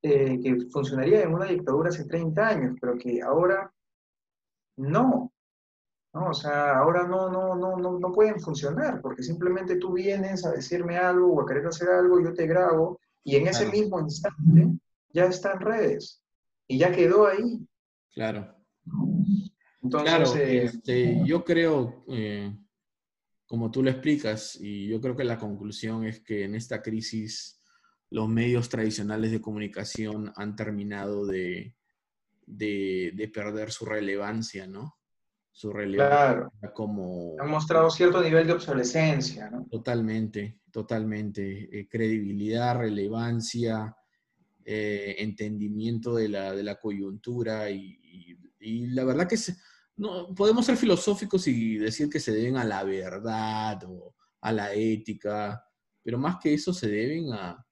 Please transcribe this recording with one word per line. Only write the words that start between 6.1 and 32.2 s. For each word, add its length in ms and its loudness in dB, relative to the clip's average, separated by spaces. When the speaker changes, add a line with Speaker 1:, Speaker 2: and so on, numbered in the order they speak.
Speaker 1:
¿no? 160 -2
O 40 -2
sea, 440 2
ahora 300 4
no, 220 0
no, 260 -2
no, 220 -2
no, 220 -2
no 120 -2
pueden 280 4
funcionar, 600 -2
porque 220 -8
simplemente 540 -2
tú 160 -2
vienes 520 -2
a 60 0
decirme 460 -2
algo 360 6
o 80 2
a 40 0
querer 220 -2
hacer 220 -2
algo, 320 6
yo 120 0
te 120 0
grabo, 540 2
y 140 4
en 100 4
ese 160 2
Speaker 2:
Claro. 140 2
Speaker 1:
mismo 240 2
instante 760 6
ya 120 6
está 280 0
en 80 -4
redes, 600 0
y 120 0
ya 120 6
quedó 360 6
ahí. 380 0
Speaker 2:
Claro. 420 -6
Speaker 1:
Entonces, 280 0
Speaker 2:
Claro, 280 4
Speaker 1:
eh, 280 4
Speaker 2:
este, 600 2
yo 200 2
creo, 640 2
eh, 440 -4
como 260 -4
tú 120 0
lo 60 4
explicas, 680 -2
y 300 -8
yo 100 -2
creo 160 -4
que 80 -4
la 160 -2
conclusión 680 -8
es 160 -8
que 220 -6
en 120 -6
esta 260 -8
crisis 800 -8
los 200 -4
medios 400 2
tradicionales 600 -2
de 100 -2
comunicación 960 -8
han 200 -8
terminado 680 -6
de, 500 -6